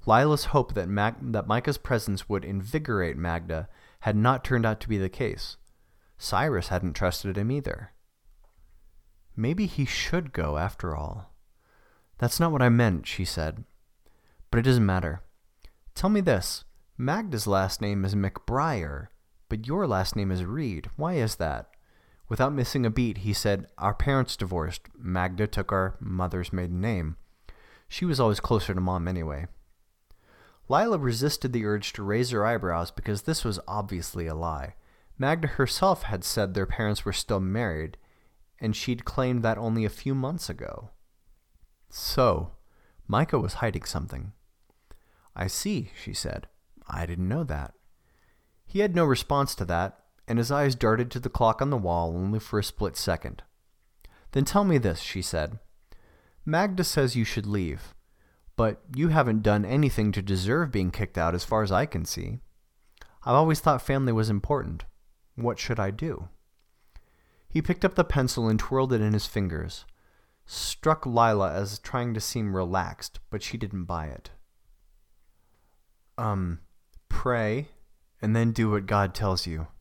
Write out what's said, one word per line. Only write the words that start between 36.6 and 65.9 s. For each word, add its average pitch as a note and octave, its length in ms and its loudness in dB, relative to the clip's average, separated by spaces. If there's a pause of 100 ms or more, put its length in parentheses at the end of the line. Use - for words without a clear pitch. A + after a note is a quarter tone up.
parents G#2 400 -2
were G2 80 -2
still - 260 -2
married, F#2 560 -2 (640)
and G#2+ 180 -2
she'd A#2+ 300 -4
claimed B2+ 380 0
that A2 160 2
only A2+ 260 0
a G2+ 40 2
few - 260 -4
months C3+ 340 -4
ago. - 400 -10 (1000)
So, F2+ 640 0 (520)
Micah C#3 300 2
was - 180 -2
hiding G2+ 280 -4
something. D2 500 -8 (1000)
"I F#2 100 -4
see," - 500 -2
she - 200 -10
said. - 340 -8 (380)
"I E2+ 180 -6
didn't E2+ 240 -2
know D3+ 140 0
that." D2 320 -6 (880)
He - 140 -4
had G3+ 160 2
no E3+ 100 6
response C#3 500 2
to G2 100 -4
that, F2 360 -2 (260)
and A#2 120 2
his A#2+ 120 0
eyes C#3+ 220 2
darted A#2+ 380 2
to B2+ 80 -6
the B2 100 -4
clock B2+ 320 4
on C#3 80 0
the C#3 80 2
wall E2+ 400 0
only G2+ 220 0
for - 180 -4
a G2+ 60 0
split - 340 -4
second. - 460 -4 (880)
"Then C#3 120 2
tell G3+ 200 2
me E3+ 160 4
this," F#2+ 200 0
she - 220 -8
said. E2+ 380 -4 (840)
"Magda F3+ 400 0
says C3 320 2
you A#2 80 2
should G#2+ 220 -4
leave, F#2+ 480 -4 (600)
but A2 280 0 (120)
you D3+ 140 2
haven't B2 340 4
done G#2 220 4
anything A#2+ 460 2
to G2 100 0
deserve G2+ 500 0
being F#2 180 2
kicked - 280 -4
out E2+ 180 2
as F2+ 80 -2
far A2 180 0
as G2 100 0
I G2 140 4
can E2+ 200 -4
see. F#2 340 -6 (840)
I've B2 120 4
always D#3 240 6
thought C#3 220 2
family C3+ 300 2
was A2 180 2
important. G2+ 560 -2 (500)
What A#2 240 -2
should A2+ 200 -2
I G2 120 0